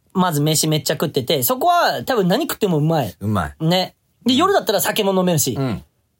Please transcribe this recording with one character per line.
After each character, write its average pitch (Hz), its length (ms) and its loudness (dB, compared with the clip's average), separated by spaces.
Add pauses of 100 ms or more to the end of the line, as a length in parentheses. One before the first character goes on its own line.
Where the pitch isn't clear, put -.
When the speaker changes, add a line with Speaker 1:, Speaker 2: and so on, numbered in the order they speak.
(140)
Speaker 1:
ま 180 180 0
ず 147 100 -2
飯 156 260 0
め 156 100 0
っ - 60 -4
ち - 80 -2
ゃ - 20 0
食 - 140 -2
っ - 20 -4
て 131 140 -2
て、 143 200 0
そ 254 140 0
こ 311 100 0
は 247 360 2
多 262 120 -2
分 190 120 2
何 233 160 2
食 269 100 -6
っ - 40 -10
て 214 100 -2
も 165 100 0
う 147 40 2
ま 156 220 0
い。 92 160 -8
Speaker 2:
う 101 80 -6
ま 95 200 0 (120)
い。 160 60 -4
Speaker 1:
ね。 180 300 0 (300)
で、 247 80 2
Speaker 2:
う - 20 2
ん。 - 20 2
Speaker 1:
夜 370 160 4
だ 339 80 2
っ - 40 -10
た 214 80 0
ら 185 60 2
酒 208 240 0
も 196 100 2
飲 185 120 2
め 180 80 2
る 156 60 0
し、 120 140 -2
Speaker 2:
う 139 80 -4
ん。 120 220 -4 (360)